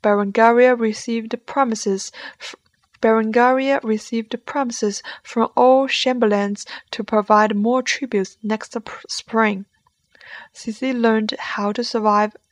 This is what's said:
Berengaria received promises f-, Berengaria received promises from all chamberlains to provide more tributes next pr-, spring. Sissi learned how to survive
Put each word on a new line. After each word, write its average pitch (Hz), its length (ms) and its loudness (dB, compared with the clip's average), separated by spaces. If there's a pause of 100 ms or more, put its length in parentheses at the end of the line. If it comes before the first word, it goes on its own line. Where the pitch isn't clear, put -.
Berengaria 226 720 4
received 226 600 -4 (120)
promises 220 640 -2 (280)
f-, - 160 -16 (460)
Berengaria 240 800 2
received 220 640 -4
promises 233 560 -4 (220)
from - 340 -2
all 262 300 6
chamberlains 208 760 0 (260)
to - 120 -8
provide 214 520 2
more 233 260 2
tributes 226 640 -4
next 214 420 -6
pr-, - 240 -16
spring. 208 560 -2 (880)
Sissi 254 400 -6
learned 220 460 2
how 202 340 -4
to 240 100 -4
survive 214 540 2 (140)